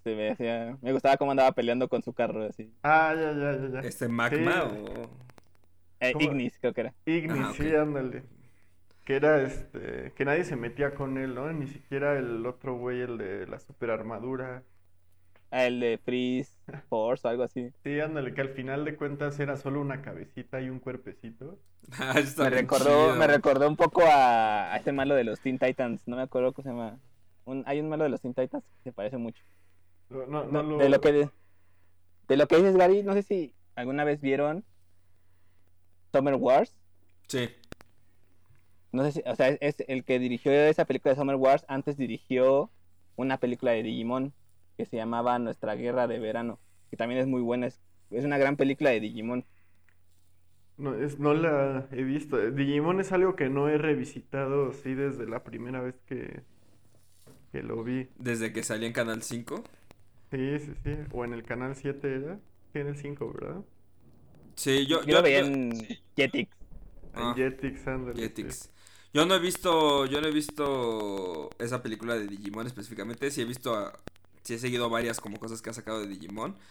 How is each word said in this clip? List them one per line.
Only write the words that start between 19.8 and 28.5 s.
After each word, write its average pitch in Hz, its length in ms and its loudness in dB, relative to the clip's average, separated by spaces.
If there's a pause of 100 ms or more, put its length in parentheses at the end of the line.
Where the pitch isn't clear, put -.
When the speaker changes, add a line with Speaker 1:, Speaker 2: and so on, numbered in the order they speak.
Speaker 2:
una 139 200 -6
cabecita 113 600 -12
y 131 80 -6
un 131 100 -10
cuerpecito. 123 800 -14 (220)
Speaker 3:
<laughs> 131 180 -16
Ah, 135 200 -2
eso 135 100 4
está 139 160 2
Speaker 1:
Me 131 40 4
Speaker 3:
bien 127 200 2
Speaker 1:
recordó, - 0 -
Speaker 3:
chido. 143 460 8
Speaker 1:
me 147 120 6
recordó 143 400 6
un 151 100 2
poco 170 260 6
a, 113 720 8
a 107 40 -2
este 143 160 -2
malo 139 220 2
de 127 80 4
los 110 180 -2
Teen 131 180 -2
Titans, 123 480 0
no 120 100 -6
me 131 60 -4
acuerdo 127 300 0
cómo 139 100 -14
se 135 80 -10
llama. 120 300 -8 (440)
Un, 131 220 -8
hay 143 120 -2
un 156 100 -4
malo 156 160 -2
de 143 40 2
los 113 120 -4
Teen 123 120 -6
Titans 131 320 -4